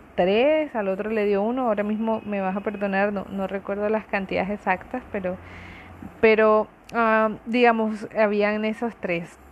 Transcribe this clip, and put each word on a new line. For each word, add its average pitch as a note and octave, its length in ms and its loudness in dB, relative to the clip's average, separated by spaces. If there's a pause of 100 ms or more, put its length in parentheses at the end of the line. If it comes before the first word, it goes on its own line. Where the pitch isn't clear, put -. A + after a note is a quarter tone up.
(140)
tres, C4 640 2
al G3+ 100 -2
otro G3 240 -2
le G#3 160 0
dio G3+ 160 2
uno. B3 240 0
Ahora G#3 160 0
mismo A3 420 -2
me G3+ 160 -4
vas F#3+ 160 -2
a G3+ 40 -4
perdonar, G3+ 520 -2
no, G3 180 -6
no G3 180 -4
recuerdo G3+ 400 -4
las G#3+ 180 0
cantidades F#3+ 440 -2
exactas, G#3 600 -4
pero, F#3 260 -6 (840)
pero, G#3+ 480 6 (260)
ah, A3 360 2 (160)
digamos, A3+ 600 2 (100)
habían G#3 480 2
esos A3 300 -4
tres. E3+ 460 -6 (120)